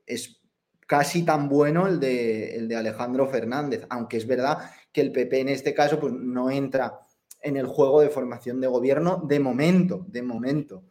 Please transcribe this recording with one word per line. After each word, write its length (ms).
es 380
casi 360
tan 260
bueno 380
el 120
de, 560
el 140
de 80
Alejandro 520
Fernández, 600
aunque 300
es 80
verdad 320
que 80
el 100
P 140
P 160
en 80
este 240
caso, 260
pues, 140
no 380
entra 500
en 120
el 100
juego 360
de 80
formación 500
de 80
gobierno 580
de 140
momento, 680
de 140
momento. 680